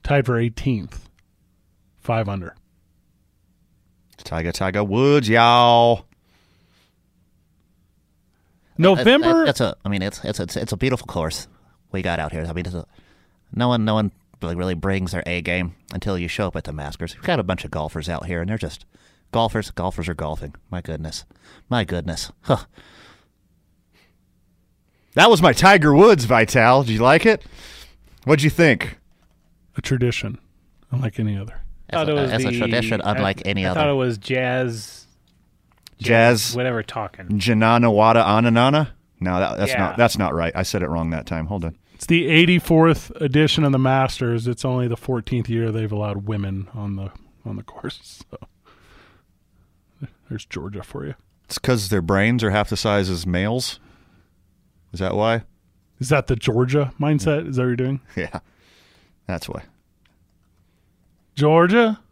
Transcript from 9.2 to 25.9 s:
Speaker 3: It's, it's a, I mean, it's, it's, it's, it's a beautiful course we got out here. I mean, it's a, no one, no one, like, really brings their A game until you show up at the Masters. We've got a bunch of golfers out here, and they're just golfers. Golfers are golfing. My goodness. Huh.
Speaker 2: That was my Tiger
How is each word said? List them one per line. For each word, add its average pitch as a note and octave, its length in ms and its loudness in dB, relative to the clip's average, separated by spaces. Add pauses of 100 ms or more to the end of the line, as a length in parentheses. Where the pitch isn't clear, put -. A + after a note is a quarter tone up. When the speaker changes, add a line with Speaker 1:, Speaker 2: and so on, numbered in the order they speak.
Speaker 3:
It's, D3 80 2
it's - 80 -2
a, A#2 220 0
I G2 60 -6
mean, G2+ 140 -2
it's, G2 200 -6
it's, - 160 -6
it's, - 180 -8
it's A#2 160 -6
a G#2 40 -6
beautiful B2+ 300 -2
course E2 420 -6 (420)
we F#2+ 120 -6
got E2+ 180 -2
out D#2 100 -6
here. D#2+ 160 -8
I E2 60 -10
mean, E2+ 140 -6
it's F2 80 -12
a, E2 120 -10 (680)
no A#2+ 140 -2
one, A#2 180 0
no A2 80 0
one, G#2+ 180 0 (300)
like, E2+ 160 -6
really F2+ 160 -4
brings F#2+ 380 -4
their F2+ 140 -6
A F2 140 -6
game F2 340 -6 (200)
until F#2+ 240 -4
you F2 100 -6
show G2+ 180 -4
up F2 80 -6
at D#2+ 100 -8
the D2+ 80 -12
Masters. D2 420 -12
We've - 100 -20
got E3+ 160 0
a - 20 -2
bunch F2+ 220 -4
of D#2+ 60 -12
golfers D#2 400 -8
out D#2+ 160 -8
here, E2+ 160 -6
and F#2 80 -6
they're A2 80 -6
just - 260 -10 (480)
golfers. A2 380 -2
Golfers F2+ 360 -6
are E2+ 80 -6
golfing. D#2 400 -10 (160)
My F2 120 -10
goodness. D#2 420 -12 (1160)
Huh. - 220 -2 (2500)
Speaker 2:
That G3+ 160 6
was F#3+ 100 6
my D#3+ 140 6
Tiger E3+ 400 6